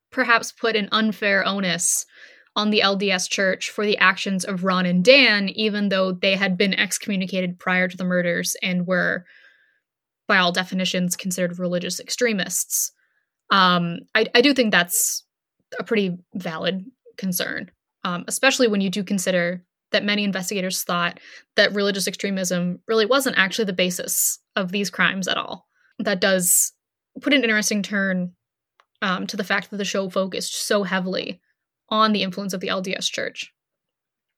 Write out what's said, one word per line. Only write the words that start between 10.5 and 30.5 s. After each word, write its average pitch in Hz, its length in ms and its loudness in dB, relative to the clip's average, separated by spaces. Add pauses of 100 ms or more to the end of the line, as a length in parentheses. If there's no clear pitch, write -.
definitions, 180 640 -2
considered 180 420 -4
religious 180 420 -4
extremists. - 920 -2 (580)
Um, 180 480 4 (160)
I, 226 200 2
I 247 60 8
do 277 140 4
think 233 180 2
that's - 520 0 (540)
a - 60 -6
pretty 196 320 0 (180)
valid 180 520 -6 (320)
concern, 185 520 -6 (340)
um, 175 220 -6
especially 254 420 2
when 208 120 2
you 196 80 0
do 196 160 -4
consider 180 580 -2 (300)
that 202 120 0
many 208 200 0
investigators 185 580 -4
thought 175 380 -4 (360)
that 202 180 4
religious 202 340 0
extremism 180 800 -4
really 220 200 2
wasn't 262 300 2
actually 190 300 0
the 190 80 -4
basis - 640 -2 (160)
of 185 180 -2
these 202 160 -2
crimes 180 400 0
at - 80 -2
all. - 300 -8 (320)
That 202 240 0
does 190 500 2 (480)
put 285 140 2
an 262 100 4
interesting 214 380 0
turn 185 500 -2 (720)
um, 190 240 -2
to 196 100 -8
the 208 80 -4
fact 196 260 -2
that 208 60 -10
the 196 80 -4
show 196 240 -2
focused 190 460 -4